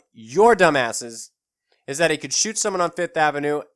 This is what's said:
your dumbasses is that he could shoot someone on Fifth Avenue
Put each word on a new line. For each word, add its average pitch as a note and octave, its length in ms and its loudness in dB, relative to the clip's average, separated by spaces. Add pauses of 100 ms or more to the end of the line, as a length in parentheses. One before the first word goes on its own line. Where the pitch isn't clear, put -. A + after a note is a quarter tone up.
(120)
your E3 440 2
dumbasses B2 720 0 (560)
is C#3 120 -10
that E3 120 2
he D#3 60 0
could D3 160 -10
shoot - 260 -2
someone F#3+ 220 -2
on E3+ 120 0
Fifth E3+ 240 -6
Avenue D3 460 0 (140)